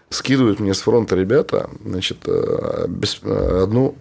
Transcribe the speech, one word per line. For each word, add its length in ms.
Скидывают 500
мне 140
с 60
фронта 360
ребята, 540
значит, 440
э, 600
бес-, 360
э, 400
одну, 380